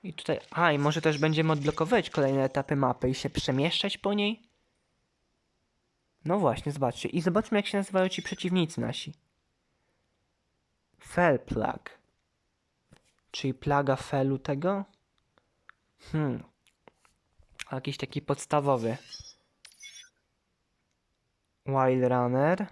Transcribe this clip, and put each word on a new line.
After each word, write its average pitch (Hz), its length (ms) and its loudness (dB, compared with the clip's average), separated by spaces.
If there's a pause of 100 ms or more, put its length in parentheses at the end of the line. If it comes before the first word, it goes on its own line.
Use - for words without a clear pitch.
I 180 100 -10
tutaj, - 260 -4 (120)
a, 165 200 2
i 143 80 2
może 151 220 2
też 156 160 2
będziemy 156 360 2
odblokowywać 160 560 0
kolejne 135 340 2
etapy 139 320 0
mapy 131 340 0
i 131 60 0
się - 140 -6
przemieszczać 156 680 0
po 196 160 -2
niej? 208 280 0 (1800)
No 175 140 2
właśnie, 147 320 2
zobaczcie. 135 380 -2
I 170 120 0
zobaczmy, 196 360 0
jak 202 100 0
się 202 100 -2
nazywają 190 320 0
ci 185 120 -6
przeciwnicy 180 600 -2
nasi. 127 320 -6 (1900)
Fell 165 320 4
Plague. - 500 -4 (1400)
Czyli 131 220 -2
plaga 143 420 2
felu 135 440 0
tego? 180 460 -2 (1300)
Hmm. 147 320 -2 (1300)
Jakiś 135 260 -8
taki - 240 -8
podstawowy. 139 760 0 (2750)
Wild 131 440 4
Runner. 131 640 2